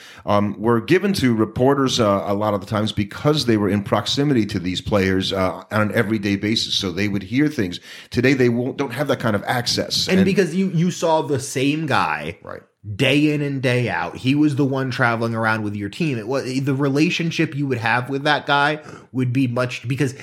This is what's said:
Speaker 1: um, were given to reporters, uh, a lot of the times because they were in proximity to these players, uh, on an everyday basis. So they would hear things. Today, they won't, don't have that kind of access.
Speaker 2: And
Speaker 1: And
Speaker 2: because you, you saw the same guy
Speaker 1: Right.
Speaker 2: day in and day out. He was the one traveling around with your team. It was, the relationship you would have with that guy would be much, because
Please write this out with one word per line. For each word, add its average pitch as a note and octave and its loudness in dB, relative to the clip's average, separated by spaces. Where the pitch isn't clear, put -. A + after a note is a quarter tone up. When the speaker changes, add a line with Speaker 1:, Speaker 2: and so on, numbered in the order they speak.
Speaker 1:
um, G#2 2
were A#2 2
given F3+ 2
to B2+ 2
reporters, B2+ 2
uh, G2+ 2
a G2+ 0
lot G#2 0
of G2+ 0
the G2 -12
times G#2+ -2
because D3 0
they A2+ 4
were G2+ 2
in G2+ 2
proximity A#2+ 0
to G2+ -4
these F2 -4
players, F#2+ 2
uh, F#2 -2
on G#2+ 2
an G#2 0
everyday G#2 0
basis. G#2+ -2
So F#2+ -2
they G2 -2
would G2+ -4
hear B2+ 0
things. G2 -2
Today, B2+ 4
they B2+ 4
won't, B2 -2
don't C#3 -4
have C#3+ -4
that B2 0
kind A2 0
of - -2
access. - -2
Speaker 2:
And F#3 4
Speaker 1:
And F#3+ 4
Speaker 2:
because F#3+ 2
you, F#3+ 0
you E3 2
saw D#3+ 0
the C3+ -2
same C#3+ -2
guy E2 -2
Speaker 1:
Right. G1+ -14
Speaker 2:
day D3 4
in D3 -2
and C#3 -4
day B2 0
out. E2+ -4
He C3 2
was D3 4
the C#3+ 2
one C3 -2
traveling A#2 0
around A2 0
with G#2 -4
your G2+ -6
team. C3+ -4
It G#2 -8
was, C3 -2
the C3+ 0
relationship D#3 0
you C#3+ -4
would A#2+ -2
have A#2+ 0
with C3+ -4
that D3 0
guy D3 2
would B2 -2
be C3 2
much, B2 -4
because C3 -2